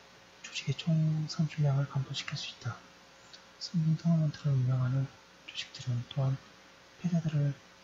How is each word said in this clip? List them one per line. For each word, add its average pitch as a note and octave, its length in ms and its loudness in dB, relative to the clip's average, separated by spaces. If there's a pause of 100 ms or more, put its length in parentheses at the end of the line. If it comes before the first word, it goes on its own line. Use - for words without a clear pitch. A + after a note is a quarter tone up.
(440)
조직의 - 320 -4
총 D#3 520 2
산출량을 C#3+ 640 2
감소시킬 C#3 480 -4
수 - 140 -10
있다. - 260 -8 (840)
승진 D#3+ 380 2
토너먼트를 D#3 540 2
운영하는 B2+ 560 2 (400)
조직들은 - 640 -6
또한 C3+ 280 0 (640)
패자들을 D3+ 520 2 (300)